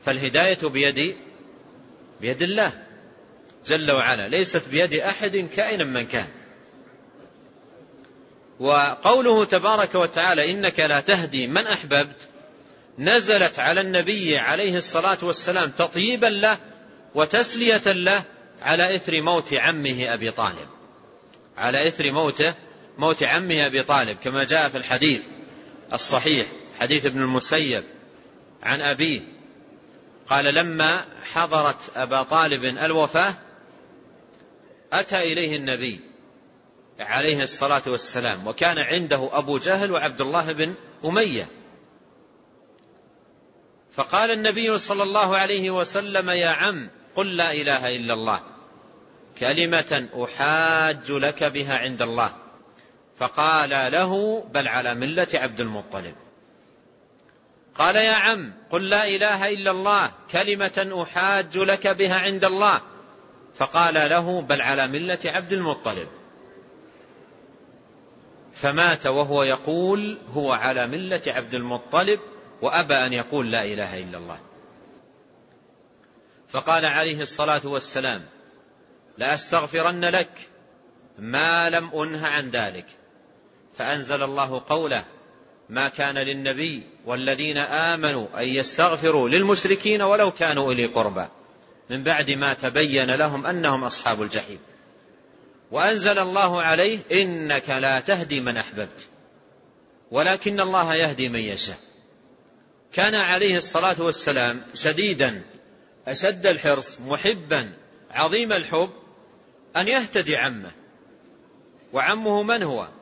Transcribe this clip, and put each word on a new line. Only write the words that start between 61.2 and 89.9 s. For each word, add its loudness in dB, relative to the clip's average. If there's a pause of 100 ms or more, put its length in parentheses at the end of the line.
لك 2
بها 2
عند 0
الله.' 2 (760)
فقال 2
له: 2
'بل 0
على 2
ملة -4
عبد -4
المطلب.' -4 (2500)
فمات 2
وهو 2
يقول: 0 (140)
'هو 0
على 0
ملة -6
عبد -6
المطلب'، -2 (420)
وأبى 2
أن 2
يقول: -2
'لا 0
إله -6
إلا -12
الله.'" -14 (2000)
فقال 0
عليه 0
الصلاة -2
والسلام: -4 (960)
"لأستغفرن -2
لك 0 (880)
ما 2
لم -2
أنه -4
عن -2
ذلك." -4 (920)
فأنزل -4
الله -4
قوله: -2 (640)
"ما -2
كان -4
للنبي -4 (220)
والذين -2
آمنوا 0 (120)
أن -2
يستغفروا 2
للمشركين 2